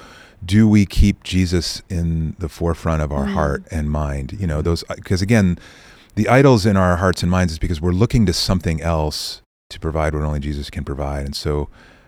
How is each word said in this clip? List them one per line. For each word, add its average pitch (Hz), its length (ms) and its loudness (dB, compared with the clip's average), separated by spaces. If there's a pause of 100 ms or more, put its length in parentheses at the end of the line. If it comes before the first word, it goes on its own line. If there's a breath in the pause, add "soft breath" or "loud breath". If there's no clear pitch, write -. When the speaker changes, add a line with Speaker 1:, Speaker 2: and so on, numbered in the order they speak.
(460 loud breath)
Speaker 1:
do 107 240 6
we 104 160 6
keep - 380 4
Jesus 90 680 0
in 82 500 -2
the 85 80 -6
forefront 82 540 -2
of 73 100 -2
our 71 140 -2
Speaker 2:
Mm. 69 80 -2
Speaker 1:
heart 73 380 -2
and 76 200 -4
mind? 71 480 -4
You 95 80 -4
know, 76 140 -2
those, 85 220 -2 (200)
'cause 92 180 -2
again, 98 360 2 (580 loud breath)
the 104 140 0
idols 127 360 6
in 101 120 4
our 90 200 4
hearts 92 260 0
and 87 80 2
minds 90 220 2
is 80 60 -10
because 80 220 -4
we're 87 100 0
looking 113 360 2
to 87 60 2
something 85 480 -2
else 78 600 -4 (300)
to - 80 -18
provide 78 340 -2
what 76 100 -2
only 76 160 -2
Jesus 71 300 -6
can 71 160 -10
provide. 69 400 -6
And 69 100 -10
so, 73 320 -4 (400 soft breath)